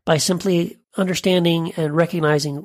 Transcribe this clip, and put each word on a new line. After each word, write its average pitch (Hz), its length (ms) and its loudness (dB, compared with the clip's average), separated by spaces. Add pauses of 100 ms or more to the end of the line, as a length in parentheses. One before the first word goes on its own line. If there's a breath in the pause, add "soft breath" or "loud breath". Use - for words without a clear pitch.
by 160 120 2
simply 175 600 0 (160)
understanding 170 800 0
and 151 220 -2
recognizing 151 680 0